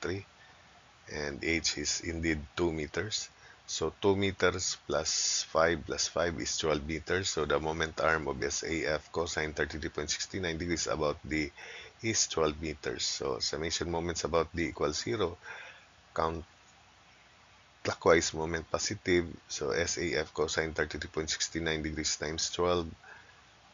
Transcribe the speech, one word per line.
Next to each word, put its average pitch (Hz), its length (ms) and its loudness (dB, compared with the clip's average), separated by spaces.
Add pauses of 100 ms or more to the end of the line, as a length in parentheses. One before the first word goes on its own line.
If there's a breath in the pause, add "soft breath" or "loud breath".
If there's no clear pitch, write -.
three, 95 240 -4 (880 loud breath)
and 73 300 -4
H 80 340 2
is - 240 -2
indeed 82 380 0 (160)
two 87 160 2
meters. 80 580 -4 (380 loud breath)
So - 340 -2
two 98 140 6
meters 92 600 2 (100)
plus - 640 0
five 82 340 4
plus - 220 -2
five 82 320 -2
is - 180 -2
twelve 76 300 0
meters. 87 420 -2
So 78 160 0
the 71 140 2
moment 80 400 0
arm 78 300 4
of 65 120 -4
S 69 220 -2
A 78 220 0 (100)
F - 160 -6
cosine 82 420 -2
thirty-three 76 360 -2
point 76 200 -4
six - 240 -4
nine 87 240 -2
degrees 85 300 0
about 76 400 0
D 73 240 0 (520 loud breath)
is 110 240 2
twelve 78 340 0
meters. 73 420 -4
So 65 360 0
summation 80 520 -2
moments 85 320 0
about 80 320 2
D 85 120 2
equals 76 360 -2
zero. 104 320 0 (800 loud breath)
Count 82 300 0 (1400)
clockwise - 500 6
moment 80 380 -2
positive. 87 540 2 (240)
So 69 220 -2
S - 260 0
A 78 240 0
F - 120 -8
cosine 80 380 0
thirty-three 78 380 -2
point 80 200 -2
six - 260 -2
nine 80 280 0
degrees 76 320 -2
times 78 340 -2
twelve. 87 380 2 (880 loud breath)